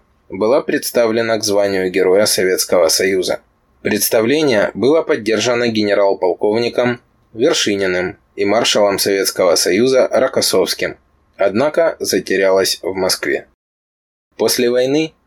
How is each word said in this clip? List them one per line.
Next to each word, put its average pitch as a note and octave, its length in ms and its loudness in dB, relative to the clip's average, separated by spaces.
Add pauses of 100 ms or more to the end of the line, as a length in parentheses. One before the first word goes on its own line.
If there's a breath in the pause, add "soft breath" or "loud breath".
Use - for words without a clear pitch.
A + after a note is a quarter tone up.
(280)
была G#2+ 320 0
представлена A2+ 800 -2
к G#2+ 60 -6
званию G2 460 0
Героя F#2 360 2
Советского F#2 640 0
Союза. F#2+ 520 -2 (420)
Представление A2+ 920 0
было C#3+ 280 2
поддержано A#2+ 680 0
генерал-полковником G#2+ 1300 0 (320)
Вершининым G2 880 -2 (180)
и G2+ 80 -2
маршалом G2+ 540 2
Советского F#2+ 580 0
Союза A#2+ 520 2
Рокоссовским – G2+ 920 -2 (380)
однако B2+ 600 0
затерялось F#2+ 840 0
в F#2+ 120 -4
Москве. F2+ 540 -4 (880)
После A#2+ 340 0
войны C3+ 440 0 (120)